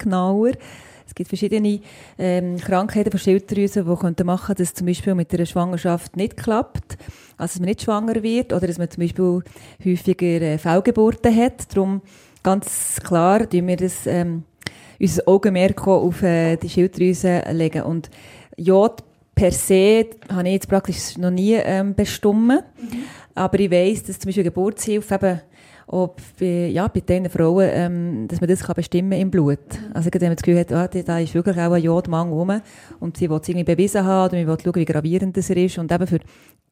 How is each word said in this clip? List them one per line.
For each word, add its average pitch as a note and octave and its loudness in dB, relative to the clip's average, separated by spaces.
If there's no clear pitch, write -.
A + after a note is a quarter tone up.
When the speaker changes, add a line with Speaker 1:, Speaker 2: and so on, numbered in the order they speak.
Speaker 1:
genauer. G3 2
Es - -20
gibt F3+ -10
verschiedene, G#3 -2
ähm, F3+ -2
Krankheiten G3+ 0
von F#3+ -2
Schilddrüsen, G3 0
die F3 0
könnten F3 -2
machen, F#3 -2
dass F3+ -4
zum F3 -6
Beispiel F3+ -2
mit E3+ -2
einer E3+ 0
Schwangerschaft F3 -2
nicht G#3 -4
klappt, - -4
also - -8
dass F3+ -10
man F3 -2
nicht A3 -4
schwanger A3 -2
wird A#3 -2
oder F#3 0
dass E3+ -4
man E3+ -2
zum E3+ -6
Beispiel F3+ 0
häufiger, F3+ 0
äh, D#3 0
Fehlgeburten A3 2
hat. A#3+ 0
Darum G3 0
ganz - -2
klar F#3+ 2
tun F3 2
wir F3+ 0
das, F3+ -4
ähm, E3+ -2
unser F3 2
Augenmerk F#3+ 4
auch F#3+ 4
auf, F3 -2
äh, E3 2
die E3+ -6
Schilddrüse F3+ 2
legen. D#3+ -2
Und D#3+ -4
Jod G3 4
per C4 4
se G#3 4
habe F3+ -2
ich F#3 0
jetzt F#3+ -4
praktisch - -2
noch F3+ 0
nie, G3 2
ähm, G3 0
bestimmt. G#3+ 2
Speaker 2:
Mhm. C#4+ 4
Speaker 1:
Aber F#3+ 0
ich G3 2
weiss, F#3 2
dass - -10
zum G3 -6
Beispiel F#3+ 0
Geburtshilfe G#3 -2
eben F#3 0
auch F3+ -2
bei, F3 0
ja, F3+ 0
bei F#3+ -2
den F3+ 0
Frauen, E3+ 4
ähm, E3+ -2
dass E3+ -6
man E3+ -2
das F#3 2
kann F3 -4
bestimmen F3 -2
im F#3+ 0
Blut. C#3+ 2
Speaker 2:
Mhm. - -12
Speaker 1:
Also E3 0
gerade F3 -2
wenn F3 2
man E3 0
das - -10
Gefühl F3 4
hat, E3+ -2
ah, E3+ 0
da, F3+ -6
da E3+ -2
ist E3 -4
wirklich F3 0
auch E3+ 0
ein F3 2
Jodmangel E3 0
rum F#3+ -2
und E3+ -8
sie F3 -2
will D#3 0
es - -10
irgendwie F3 -2
bewiesen G3 2
haben F#3+ 2
oder F3 0
man - 0
will D#3+ -2
schauen, F3 -2
wie E3 2
gravierend E3 -2
das F#3+ -2
ist. F3+ 0
Und E3 -6
eben F3 0
für, E3+ 0